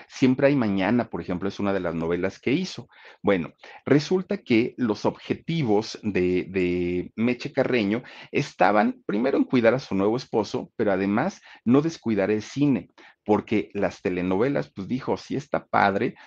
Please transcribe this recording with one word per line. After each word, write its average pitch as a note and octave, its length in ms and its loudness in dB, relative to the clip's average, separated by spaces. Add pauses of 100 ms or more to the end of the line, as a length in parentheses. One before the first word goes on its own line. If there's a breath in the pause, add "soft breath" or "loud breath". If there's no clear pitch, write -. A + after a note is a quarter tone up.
Siempre C3+ 400 2
hay C#3+ 80 2
mañana, G#2+ 520 2
por F2+ 120 -8
ejemplo, F2+ 280 -4
es - 120 -8
una G2+ 120 0
de G2 80 -2
las E2+ 140 -2
novelas F2 460 -2
que A#2 120 0
hizo. F3+ 360 -6 (340 loud breath)
Bueno, F#2 300 0 (320 loud breath)
resulta D3+ 540 0
que A#2 380 2
los G#2+ 280 -2
objetivos A2+ 960 -2
de, F2+ 460 0
de F2+ 640 -2
Meche A#2+ 380 -4
Carreño A#2+ 500 0 (300 loud breath)
estaban F3+ 760 0
primero C3+ 320 0
en C#3+ 60 2
cuidar A#2 300 4
a C3+ 60 -2
su - 140 -8
nuevo G2+ 220 2
esposo, - 580 -4
pero G#2 160 0
además G2+ 500 0 (240 loud breath)
no B2+ 160 6
descuidar G#2+ 520 0
el G#2+ 100 -2
cine, C#3 480 -2 (340 loud breath)
porque G#2 480 0
las F#2+ 300 -2
telenovelas, F#2+ 720 -2
pues G2 140 -10
dijo, B2 280 -4
sí - 200 -8
está - 300 -6
padre, G#2 500 0 (100)